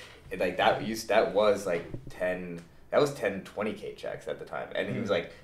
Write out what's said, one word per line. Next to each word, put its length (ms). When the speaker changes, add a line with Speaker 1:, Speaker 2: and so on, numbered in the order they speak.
Speaker 1:
it, 80
like, 200
that 280
used, 220
that 260
was, 320
like, 200
ten, 500
that 100
was 140
ten, 300
twenty 280
K 220
checks 340
at 100
the 60
time, 300
and 140
he 120
was, 80
Speaker 2:
Mm. 40
Speaker 1:
like, 200